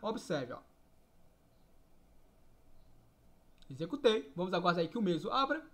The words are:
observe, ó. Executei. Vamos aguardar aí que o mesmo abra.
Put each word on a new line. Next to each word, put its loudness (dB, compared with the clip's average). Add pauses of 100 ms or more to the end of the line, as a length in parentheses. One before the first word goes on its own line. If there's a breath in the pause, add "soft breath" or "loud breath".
observe, -4
ó. -14 (3000)
Executei. 2
Vamos -2
aguardar 2
aí 0
que -6
o 2
mesmo 2
abra. 2